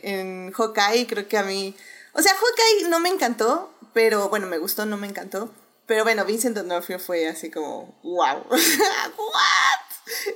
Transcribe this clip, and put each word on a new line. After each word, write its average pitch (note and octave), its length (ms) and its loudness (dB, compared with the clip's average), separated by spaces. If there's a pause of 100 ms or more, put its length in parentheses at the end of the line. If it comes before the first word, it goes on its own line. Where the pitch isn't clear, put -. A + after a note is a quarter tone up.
en F#3 480 -8
Hawkeye, A3 560 0
creo G#3 220 -6
que G#3+ 80 0
a G3+ 60 2
mí, G3 300 -4 (380)
o D#4 100 -2
sea, G4 120 6
Hawkeye A4 560 4
no E4 100 4
me E4+ 80 0
encantó, C4 680 0 (200)
pero, G#3+ 340 4
bueno, G3 200 -2
me E3+ 100 -4
gustó, G3+ 280 -4
no G#3 120 -4
me G3+ 100 -8
encantó, G3 460 -10 (320)
pero A3 180 2
bueno, A3 220 2
Vincent A3+ 300 0
D'Onofrio F3+ 440 -4
fue E3 300 -2
así D#3+ 200 -8
como, C#3 540 -8
wow, D#3+ 400 0
<laughs> - 60 -16
what? - 1400 2 (500)